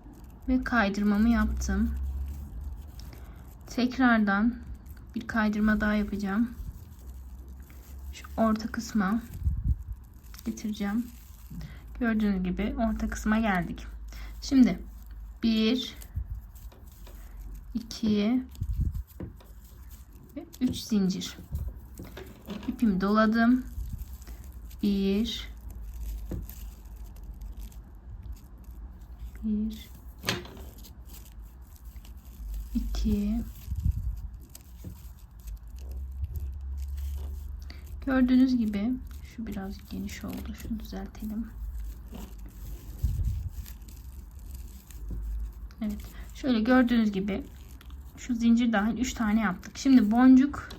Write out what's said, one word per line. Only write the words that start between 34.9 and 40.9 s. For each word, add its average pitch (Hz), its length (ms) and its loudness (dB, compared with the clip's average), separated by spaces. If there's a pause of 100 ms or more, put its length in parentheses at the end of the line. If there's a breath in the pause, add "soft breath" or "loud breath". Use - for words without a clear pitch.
Gördüğünüz 254 520 8
gibi 214 340 2 (440)
şu 226 120 -8
biraz 202 300 -6 (120)
geniş 196 340 -6
oldu. 196 380 -6
Şunu 220 180 -4
düzeltelim. 214 680 -6 (4000)